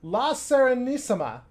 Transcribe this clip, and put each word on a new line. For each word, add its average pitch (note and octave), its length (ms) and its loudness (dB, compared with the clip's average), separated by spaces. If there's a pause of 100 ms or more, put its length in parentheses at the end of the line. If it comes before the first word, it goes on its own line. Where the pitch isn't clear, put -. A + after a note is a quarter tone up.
La G#3+ 320 -2
Serenissima. B3 1160 0